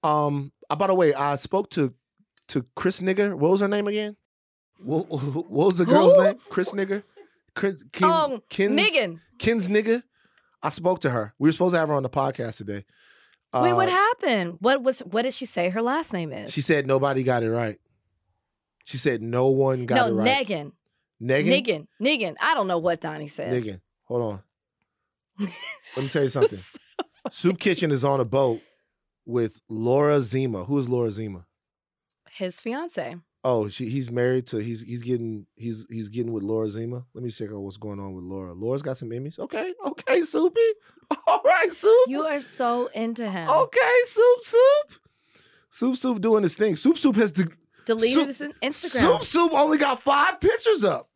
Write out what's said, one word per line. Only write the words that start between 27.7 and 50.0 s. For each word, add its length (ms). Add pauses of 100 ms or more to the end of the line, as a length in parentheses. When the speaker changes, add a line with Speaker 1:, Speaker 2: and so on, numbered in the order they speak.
Speaker 1:
is 120
on 160
a 40
boat 360 (680)
with 420
Laura 540
Zima. 420
Who 140
is 100
Laura 220
Zima? 340 (840)
Speaker 2:
His 300
fiance. 560 (280)
Speaker 1:
Oh, 240
she, 200
he's 220
married 380
to, 100
he's, 240
he's 200
getting, 520
he's, 340
he's 200
getting 240
with 100
Laura 260
Zima. 360 (100)
Let 80
me 80
check 200
out 100
what's 160
going 240
on 140
with 100
Laura. 300
Laura's 280
got 140
some 140
Emmys. 280
Okay, 340 (120)
okay, 380
Soupy. 380 (300)
<laughs> 360
All 180
right, 280
Soup. 360
Speaker 2:
You 140
are 180
so 480
into 420
him. 180
Speaker 1:
Okay, 440 (140)
Soup 380
Soup. 480 (800)
Soup 260
Soup 240
doing 220
his 140
thing. 200
Soup 220
Soup 180
has 140
de- 160 (380)
Speaker 2:
Deleted 320
Speaker 1:
Soup 100
Speaker 2:
his 140
in-, 120 (120)
Instagram. 360
Speaker 1:
Soup 220
Soup 320
only 240
got 220